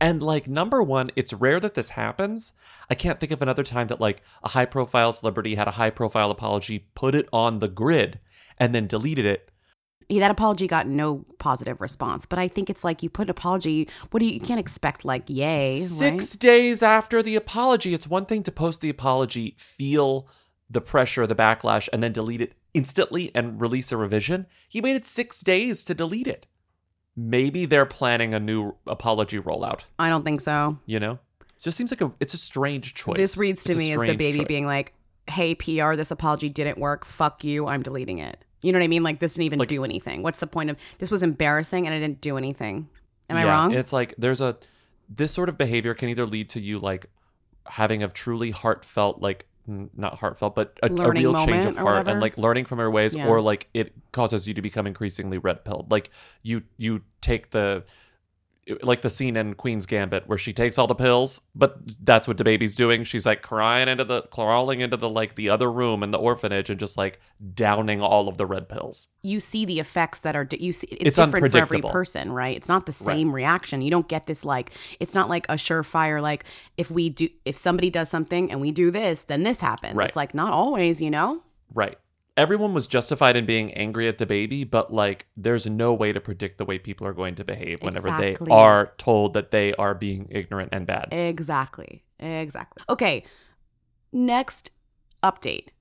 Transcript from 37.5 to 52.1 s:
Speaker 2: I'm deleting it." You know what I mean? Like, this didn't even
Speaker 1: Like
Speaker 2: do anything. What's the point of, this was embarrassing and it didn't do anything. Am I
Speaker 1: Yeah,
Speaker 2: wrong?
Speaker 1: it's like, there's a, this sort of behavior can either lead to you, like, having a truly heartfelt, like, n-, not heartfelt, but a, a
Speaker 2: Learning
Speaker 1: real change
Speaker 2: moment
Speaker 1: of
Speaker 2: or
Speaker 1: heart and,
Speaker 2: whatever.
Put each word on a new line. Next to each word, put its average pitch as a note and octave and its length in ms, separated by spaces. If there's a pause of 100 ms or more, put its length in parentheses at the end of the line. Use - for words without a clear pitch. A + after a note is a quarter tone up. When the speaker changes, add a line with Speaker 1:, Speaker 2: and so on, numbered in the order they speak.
Speaker 2:
I'm C3+ 140
deleting B2+ 360
it." - 260 (180)
You F3+ 100
know F3+ 80
what F3 40
I E3 40
mean? E3 160
Like, D#3 160
this E3 140
didn't E3+ 100
even D3+ 160
Speaker 1:
Like A#2 80
Speaker 2:
do C#3 160
anything. F2 400
What's E3 160
the D#3+ 80
point D3+ 220
of, C#3+ 60 (220)
this F#3 120
was G3 120
embarrassing D#3+ 640
and D#3 80
it D#3 60
didn't D3+ 220
do C#3+ 140
anything. C3+ 520 (420)
Am E3 60
I E3 80
Speaker 1:
Yeah, D#3 80
Speaker 2:
wrong? D#3+ 220
Speaker 1:
it's C3 180
like, B2 260
there's B2 220
a, B2+ 160 (520)
this D3 240
sort F3+ 180
of D3 80
behavior A#2 360
can B2 140
either A#2+ 180
lead G#2+ 240
to A#2 100
you, G2+ 180
like, F#2+ 280 (600)
having G#2+ 360
a G2+ 60
truly A#2 440
heartfelt, - 680
like, G2 260 (220)
n-, G2+ 260
not G2+ 240
heartfelt, - 380
but - 260
a, A#2+ 40
a - 20
Speaker 2:
Learning F3 360
Speaker 1:
real D#3+ 100
change D#3 160
Speaker 2:
moment F#3+ 260
Speaker 1:
of - 0
Speaker 2:
or - 60
Speaker 1:
heart G3+ 160
and, F#3 80
Speaker 2:
whatever. G3 160